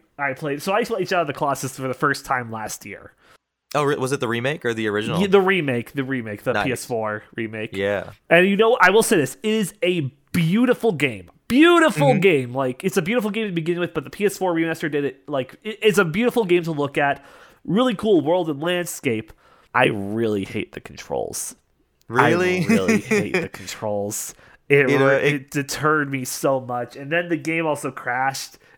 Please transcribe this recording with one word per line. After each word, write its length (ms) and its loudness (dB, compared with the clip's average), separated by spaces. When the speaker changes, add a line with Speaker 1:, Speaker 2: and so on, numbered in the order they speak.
Speaker 1:
I 160 -2
played. 260 -4
So 140 -2
I 100 2
played 240 -4
Shadow 140 2
of 60 0
the 40 -4
Colossus 440 -2
for 120 -6
the 60 -4
first 320 0
time 260 -4
last 320 -10
year. 300 -16
Speaker 2:
Oh, 100 0
re-, 120 0
was 160 -2
it 80 -2
the 80 0
remake 380 -2
or 80 0
the 140 -2
original? 300 -2
Speaker 1:
Yeah, 100 2
the 120 6
remake, 520 0
the 120 -4
remake, 380 -6
the 100 -2
Speaker 2:
Nice. 140 0
Speaker 1:
P 60 -2
S 120 -6
four 380 -6
remake. 360 -6
Speaker 2:
Yeah. 380 -2
Speaker 1:
And 180 6
you 120 2
know, 240 4
I 80 8
will 120 6
say 140 2
this, 260 0
it 120 -2
is 180 -2
a 300 -2
beautiful 600 2
game. 380 -4
Beautiful 600 6
Speaker 2:
Mm-hmm. 120 4
Speaker 1:
game. 340 4
Like, 300 -4
it's 140 0
a 40 2
beautiful 280 -2
game 160 -4
to 80 -6
begin 260 -2
with, 140 -4
but 100 -6
the 60 -18
P 160 -2
S 100 0
four 160 0
remaster 380 -2
did 160 -2
it. 200 -8
Like, 360 -6
it, 180 -10
it's 180 4
a 60 4
beautiful 400 0
game 200 2
to 80 -6
look 260 -4
at. 260 -2
Really 300 2
cool 260 2
world 300 0
and 100 -6
landscape. 720 -4
I 140 4
really 580 -2
hate 280 -8
the 80 -14
controls. 720 -8
Speaker 2:
Really? 560 2
Speaker 1:
I 20 0
really 340 2
Speaker 2:
<laughs> 0 -
Speaker 1:
hate 340 0
the 140 -2
controls. 840 -8
It 220 4
Speaker 2:
You 80 4
know, 100 4
Speaker 1:
re-, 80 4
Speaker 2:
it 60 2
Speaker 1:
it 160 -8
deterred 600 -2
me 140 -6
so 360 -2
much. 360 -8
And 140 -12
then 180 -2
the 80 -2
game 300 -4
also 260 -2
crashed, 640 -4